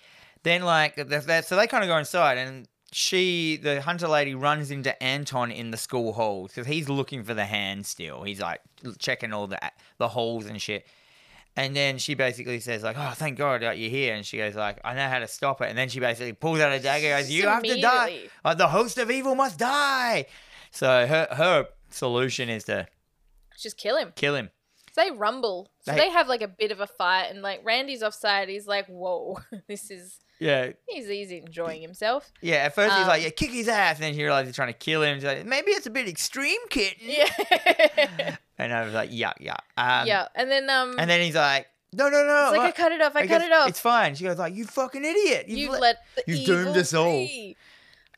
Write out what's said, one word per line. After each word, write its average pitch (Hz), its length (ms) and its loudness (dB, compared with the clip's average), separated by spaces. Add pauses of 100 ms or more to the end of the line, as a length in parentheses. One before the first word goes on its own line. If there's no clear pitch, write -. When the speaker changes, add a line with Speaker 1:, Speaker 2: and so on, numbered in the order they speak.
(440)
Speaker 1:
then, 175 200 2
like, 156 320 2
they're, 147 260 -2
they're, 160 220 2
so 180 120 -4
they 214 120 6
kinda 226 200 0
go 165 100 2
inside, 147 400 2
and 131 300 -8 (240)
she, 175 680 0
the 143 240 -2
hunter 170 260 -4
lady, 147 280 2
runs 147 360 -2
into 139 300 -4
Anton 131 500 -2
in 117 200 -10
the 113 60 -8
school 117 360 -4
hall 101 340 -2
'cause 120 180 -12
he's 147 240 -4
looking 139 340 -4
for 110 100 -8
the 107 120 -2
hand 101 400 -4
still. 76 380 -12
He's, 101 180 -8
like, 85 200 -6 (360)
checking 120 360 -6
all 104 140 -6
the, 95 120 -8 (380)
the 117 120 0
halls 117 360 -4
and 107 160 -10
shit. 104 240 -6 (680)
And 135 200 -4
then 139 220 0
she 143 160 -4
basically 123 480 -2
says, 113 200 -4
like, 110 160 -4
"Oh, 139 160 -6
thank 139 240 -6
God 135 240 0
that 113 160 -2
you're 113 120 -4
here." 127 260 -2
And 104 100 -8
she - 120 -10
goes, 107 180 -4
like, 104 300 -4
"I 120 80 -4
know 135 160 -2
how 127 100 -2
to 113 80 -6
stop 135 340 -4
it." 123 60 0
And 107 100 -8
then 131 120 0
she 123 100 -8
basically 120 320 -2
pulls 156 300 -2
out 147 100 4
a 139 80 0
dagger 139 280 0
and 143 100 2
goes, 139 120 0
Speaker 2:
Just - 20 -6 (120)
Speaker 1:
"You 202 60 2
have 226 140 4
to 254 180 0
die. 247 260 4
Speaker 2:
immediately. 156 220 -10 (160)
Speaker 1:
Uh, 160 100 2
the 170 140 4
host 214 280 0
of 240 140 0
evil 262 240 0
must 254 240 0
die." 254 680 0 (440)
So 127 360 4
her, 160 240 2
her 156 360 4 (220)
solution 123 600 -2
is 110 160 -6
to 98 220 -4 (720)
Speaker 2:
Just - 180 -14
kill 233 200 -2
him. 196 180 -6
Speaker 1:
kill 143 200 0
him. 113 140 -6 (460)
Speaker 2:
They 359 160 2
rumble. 214 580 -4 (120)
So - 100 -6
Speaker 1:
They 151 60 -2
Speaker 2:
they 311 120 4
have, 330 200 2
like, 247 120 -2
a 208 60 -4
bit 202 240 -4
of 196 80 -10
a 202 80 -4
fight. 185 440 0
And, 196 100 -16
like, 196 240 -6
Randy's 247 360 -2
offside. 208 460 0
He's 202 200 -10
like, 202 200 -2
Whoa, 180 520 -6 (120)
<laughs> 196 160 -16
this 202 240 -12
is 185 300 -20 (200)
Speaker 1:
Yeah. 139 300 0 (160)
Speaker 2:
He's, 311 200 -10
he's 202 240 -8
enjoying 165 520 -10
himself. 214 480 -4 (100)
Speaker 1:
Yeah, 165 140 0 (100)
at 147 100 -2
first 208 220 4
he's 190 100 4
like, 165 120 6
Speaker 2:
Um, 160 60 -2
Speaker 1:
"Yeah, 156 40 -2
kick 240 220 -2
his 233 160 -4
ass," 202 300 4
and 156 60 -8
then 156 120 -2
he 147 80 -2
realizes 139 260 2
he's 123 60 -12
trying 123 180 -2
to - 60 -20
kill 156 240 0
him. 147 120 2
He's 135 80 -8
like, 139 220 -4
"Maybe 277 260 0
it's 403 140 -2
a 240 60 -10
bit 240 180 -4
extreme, 277 500 -2 (100)
kitten." 208 400 -2
Speaker 2:
Yeah. 294 1300 2
<laughs> - 160 -20
Speaker 1:
And 120 160 -4
I 117 120 -2
was 107 80 -6
like, 110 180 -2
"Yeah, 113 280 -4
yeah." - 160 -8 (220)
Um, 123 300 4
Speaker 2:
Yeah, 202 280 2
and 254 160 -2
then, 269 180 2
um, 254 300 0
Speaker 1:
and 170 100 2
then 175 120 6
he's 165 140 0
like, 143 320 4 (260)
"No, 269 160 2
no, 285 160 6
no, 285 240 4
Speaker 2:
it's 302 80 4
like, 240 40 4
Speaker 1:
no." - 60 -
Speaker 2:
"I 349 40 0
cut 330 200 2
it 330 100 0
off, 285 140 4
I 294 80 4
Speaker 1:
He 285 40 -2
Speaker 2:
cut 330 120 6
Speaker 1:
goes, 339 80 0
Speaker 2:
it 330 60 0
off." 302 160 8
Speaker 1:
"It's - 100 -6
fine." 226 340 4
She 143 100 -8
goes 180 140 -2
like, 175 160 -4
"You 214 120 -10
fucking 269 380 -6
idiot. 320 440 2
You've 220 120 -6
Speaker 2:
"You've 285 120 -4
Speaker 1:
le-, 262 80 0
Speaker 2:
let 233 180 4 (180)
the - 120 -2
Speaker 1:
you've 160 180 -2
doomed 180 240 4
Speaker 2:
evil 185 120 2
Speaker 1:
us 156 120 0
all." 165 120 4
Speaker 2:
free." 143 500 -2 (600)